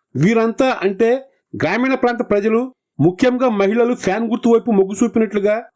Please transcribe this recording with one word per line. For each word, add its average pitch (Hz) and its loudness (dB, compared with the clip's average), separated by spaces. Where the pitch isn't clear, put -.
వీరంతా 226 0
అంటే 226 0
గ్రామీణ 220 -2
ప్రాంత 240 -2
ప్రజలు, 220 0
ముఖ్యంగా 247 2
మహిళలు 220 0
ఫ్యాన్ 226 -4
గుర్తు 233 0
వైపు 226 2
మొగ్గు 190 2
చూపినట్లుగా 214 -2